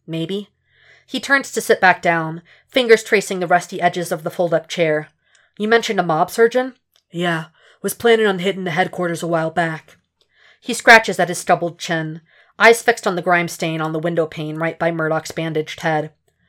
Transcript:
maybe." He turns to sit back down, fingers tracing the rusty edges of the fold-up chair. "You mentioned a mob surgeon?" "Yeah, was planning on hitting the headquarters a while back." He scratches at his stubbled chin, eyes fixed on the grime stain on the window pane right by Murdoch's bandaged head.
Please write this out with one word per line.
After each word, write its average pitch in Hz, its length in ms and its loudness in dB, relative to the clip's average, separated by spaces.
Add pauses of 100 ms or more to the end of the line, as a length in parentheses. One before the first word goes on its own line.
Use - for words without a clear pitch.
maybe." 165 440 -6 (580)
He 254 120 -6
turns 269 320 0
to 220 100 -4
sit - 180 2
back 180 220 4
down, 165 400 -2 (260)
fingers 226 360 2
tracing 196 360 -2
the 175 80 -4
rusty 175 320 0
edges 170 320 -2
of 160 120 -4
the 170 80 -8
fold-up 165 360 -2
chair. 156 420 -2 (480)
"You 208 100 -4
mentioned 220 320 0
a 175 40 0
mob 170 280 0
surgeon?" 247 440 2 (360)
"Yeah, 170 340 -4 (380)
was 196 100 -4
planning 226 320 4
on 190 140 0
hitting 190 240 -4
the 170 80 -4
headquarters 175 500 -2
a 175 60 -4
while 160 240 -2
back." 160 460 -4 (640)
He - 140 -6
scratches 226 460 6
at 175 100 2
his 175 80 -6
stubbled 170 400 0
chin, 160 440 -6 (360)
eyes 226 240 6
fixed - 240 0
on 190 100 0
the 170 60 -2
grime 175 260 2
stain 160 340 -4
on 160 120 -4
the 160 60 -4
window 165 260 0
pane 156 320 -8
right 165 220 -4
by 170 120 0
Murdoch's 160 400 -2
bandaged 156 500 -4
head. 156 300 -2 (380)